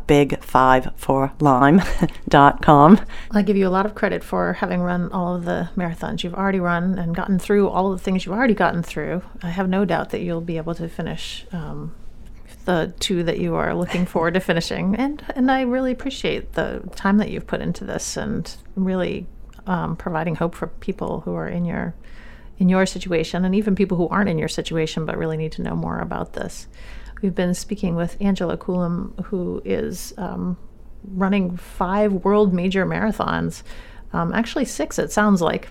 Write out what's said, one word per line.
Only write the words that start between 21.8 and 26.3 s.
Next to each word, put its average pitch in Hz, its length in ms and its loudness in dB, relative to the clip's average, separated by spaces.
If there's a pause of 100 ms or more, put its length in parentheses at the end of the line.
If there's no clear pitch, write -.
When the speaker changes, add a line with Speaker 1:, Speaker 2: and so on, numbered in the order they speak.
Speaker 2:
in 185 100 4
your 185 180 6
situation, 175 580 -2
and 185 80 2
even 208 220 2
people 190 220 2
who 170 140 2
aren't 190 200 2
in 160 80 0
your 156 100 0
situation 160 560 -2
but 160 140 -4
really 160 180 -2
need 160 160 -4
to 175 100 -6
know 175 120 -4
more 165 240 -2
about 170 360 -6